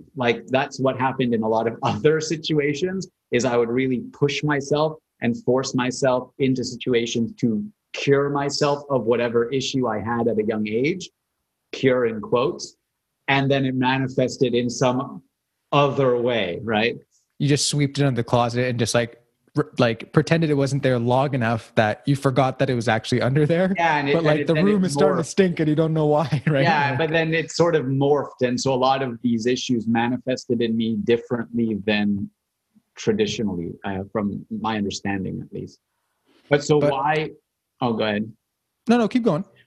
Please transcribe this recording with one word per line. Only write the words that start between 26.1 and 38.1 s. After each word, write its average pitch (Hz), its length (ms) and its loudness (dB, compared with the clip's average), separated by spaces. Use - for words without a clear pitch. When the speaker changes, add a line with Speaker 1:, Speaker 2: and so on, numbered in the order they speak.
Speaker 2:
<laughs> - 40 0
right? 139 160 2
Speaker 1:
Yeah, 147 280 2
Speaker 2:
Like 127 80 -2
Speaker 1:
but 160 100 0
then 160 240 0
it 160 180 -2
sort 165 240 4
of 131 100 2
morphed, 135 560 0
and 123 180 0
so 135 140 0
a 127 160 0
lot 135 120 2
of 117 200 -6
these 117 240 0
issues 123 420 0
manifested 120 720 -2
in 113 160 -2
me 113 260 -2
differently 117 800 -2
than 104 440 0
traditionally, 101 800 -2
uh, 95 280 -6
from 104 380 -4
my 110 280 -2
understanding 98 640 -6
at 104 100 -16
least. - 280 -14
But 143 140 2
so 151 160 4
Speaker 2:
But 143 120 2
Speaker 1:
why? 147 400 -2
Oh, 123 120 0
go 110 120 0
ahead. 107 260 -4